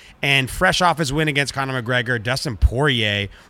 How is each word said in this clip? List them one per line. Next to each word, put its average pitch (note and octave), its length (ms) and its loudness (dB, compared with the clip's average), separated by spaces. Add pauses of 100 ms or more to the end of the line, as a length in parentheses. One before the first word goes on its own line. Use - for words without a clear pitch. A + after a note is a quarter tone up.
(220)
And C3+ 280 2
fresh F3+ 320 2
off E3+ 180 2
his C#3 120 -2
win D#3 160 0
against C#3+ 260 -2
Conor C3+ 280 -4
McGregor, A#2+ 420 -2
Dustin B2 320 -4
Poirier G#2+ 720 2 (220)